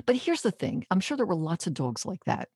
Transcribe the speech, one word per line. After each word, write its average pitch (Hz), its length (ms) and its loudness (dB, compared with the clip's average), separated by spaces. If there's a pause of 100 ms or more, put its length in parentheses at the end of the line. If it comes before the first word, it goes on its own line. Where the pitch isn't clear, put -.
But 247 100 6
here's 320 280 0
the 214 80 4
thing. - 400 -4
I'm 185 80 4
sure 190 180 -2
there 220 80 2
were 180 100 2
lots 160 320 -2
of 156 60 0
dogs 123 320 -2
like - 200 -8
that 120 300 0